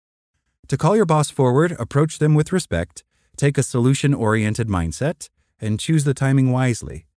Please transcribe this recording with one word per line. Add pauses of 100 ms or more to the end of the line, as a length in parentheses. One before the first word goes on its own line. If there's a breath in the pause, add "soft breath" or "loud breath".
(680)
To
call
your
boss
forward,
approach
them
with
respect, (320)
take
a
solution-oriented
mindset, (320)
and
choose
the
timing
wisely.